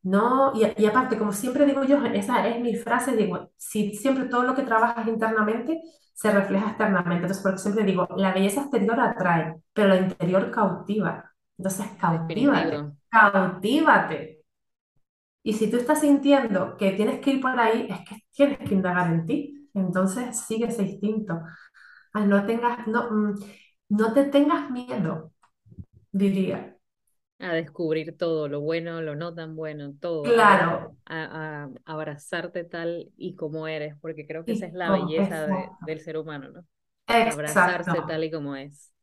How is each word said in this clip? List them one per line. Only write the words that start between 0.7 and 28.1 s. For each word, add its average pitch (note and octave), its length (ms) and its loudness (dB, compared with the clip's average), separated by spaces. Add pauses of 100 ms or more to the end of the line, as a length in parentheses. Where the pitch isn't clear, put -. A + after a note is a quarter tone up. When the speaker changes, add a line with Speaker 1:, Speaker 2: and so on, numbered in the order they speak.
Speaker 1:
y G#3+ 60 6
aparte, A3+ 320 2
como G#3 140 0
siempre B3+ 340 2
digo C#4 160 2
yo, C4+ 220 4
esa A#3 420 0
es A#3 140 -2
mi A#3 140 0
frase, A#3+ 420 0
digo, F3+ 400 -2
si G#3+ 380 -4
siempre C4 320 0
todo A#3+ 160 0
lo C4 120 0
que C#4 80 -2
trabajas A#3 440 2
internamente A3 760 0 (320)
se - 180 0
refleja G3 380 2
externamente. F3+ 560 0
Entonces, F#3+ 180 -4
porque F#3+ 160 0
siempre G#3 260 0
digo, F3+ 220 2 (100)
la F#3+ 160 2
belleza G3 300 2
exterior A3+ 360 2
atrae, F3 560 0 (180)
pero G3+ 160 4
la F#3+ 80 6
interior F#3 540 0
cautiva. G#3 800 -2 (260)
Entonces, F#3+ 300 -4 (120)
cautívate, E3+ 760 0
Speaker 2:
Definitivo. D3 180 -8 (160)
Speaker 1:
cautívate. G3+ 1300 4 (1000)
Y A3 100 -2
si G#3+ 180 0
tú A#3+ 60 0
estás D4+ 240 2
sintiendo C#4 760 2
que G3 140 2
tienes G#3 300 -2
que C#4 100 0
ir C4 100 0
por B3+ 180 -2
ahí, A3+ 300 2
es F#3+ 180 -8
que G#3 100 -18 (140)
tienes C#4+ 280 2
que - 160 -2
indagar F3+ 380 0
en E3 120 0
ti. - 480 -6
Entonces, F#3+ 680 -2
sigue A3 280 -4
ese A3+ 160 -2
instinto. G3+ 560 -4 (720)
Ay, G#3 140 0
no G3+ 180 4
tengas, A#3 420 -2
no, A#3 240 -2
mm, G#3 240 0 (540)
no G#3+ 240 2
te C#4 120 6
tengas C#4+ 460 2
miedo, F#3+ 600 -6 (800)
diría. F#3+ 680 -2 (640)
Speaker 2:
A F3+ 140 -6
descubrir D#3+ 640 -4